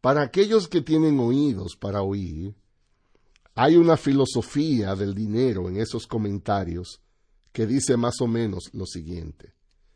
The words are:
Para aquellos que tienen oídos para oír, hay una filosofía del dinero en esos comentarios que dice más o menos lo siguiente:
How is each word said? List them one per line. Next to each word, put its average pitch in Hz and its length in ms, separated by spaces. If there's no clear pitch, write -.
Para 143 200
aquellos 196 460
que 170 140
tienen 156 380
oídos 120 560
para 101 260
oír, 98 540
hay 151 220
una 165 200
filosofía 135 960
del 98 180
dinero 104 560
en 92 80
esos 110 300
comentarios 98 960
que 110 140
dice 123 320
más 117 240
o 123 60
menos 113 460
lo 95 120
siguiente: 82 720